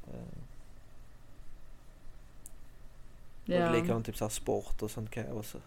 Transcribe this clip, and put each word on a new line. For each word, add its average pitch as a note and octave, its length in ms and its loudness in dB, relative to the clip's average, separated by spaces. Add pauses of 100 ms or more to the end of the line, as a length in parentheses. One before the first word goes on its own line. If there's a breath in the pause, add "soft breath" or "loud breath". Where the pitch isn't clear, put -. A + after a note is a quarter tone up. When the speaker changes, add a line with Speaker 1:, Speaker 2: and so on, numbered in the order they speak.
Speaker 1:
Eh. A#1 320 -4 (3000)
Och F3+ 100 4
Speaker 2:
Ja. F3 40 10
Speaker 1:
det F3 60 10
är E3+ 160 8
likadant A2+ 260 4
typ A2 100 -2
så - 80 2
här G#2+ 60 2
sport - 520 4
och A2 80 2
sånt G#2+ 200 -2
kan A2 180 -2
jag A#2+ 80 -2
också - 300 -4